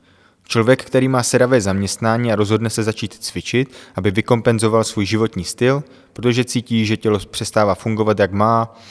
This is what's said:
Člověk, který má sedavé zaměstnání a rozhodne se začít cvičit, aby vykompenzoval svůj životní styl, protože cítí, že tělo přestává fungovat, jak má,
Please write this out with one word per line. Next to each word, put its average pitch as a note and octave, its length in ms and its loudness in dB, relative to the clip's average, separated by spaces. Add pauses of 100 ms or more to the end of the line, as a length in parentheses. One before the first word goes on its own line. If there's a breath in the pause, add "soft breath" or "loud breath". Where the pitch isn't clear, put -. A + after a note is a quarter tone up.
(480 soft breath)
Člověk, A#2+ 360 2
který C3 240 0
má C3 160 0
sedavé B2 380 2
zaměstnání A2 680 -2
a G#2+ 40 2
rozhodne G#2+ 340 0
se A2+ 140 -4
začít G#2+ 300 -4
cvičit, - 580 -4 (240 loud breath)
aby F#2+ 160 0
vykompenzoval A2+ 720 2
svůj G#2 220 -2
životní G#2+ 380 -2
styl, C3+ 400 0 (300 loud breath)
protože A#2 320 0
cítí, A2+ 400 -2
že G#2+ 120 -2
tělo G#2+ 220 0
přestává G#2 560 -2
fungovat, G#2+ 440 -2
jak F#2+ 120 2
má, A2+ 440 0 (140 loud breath)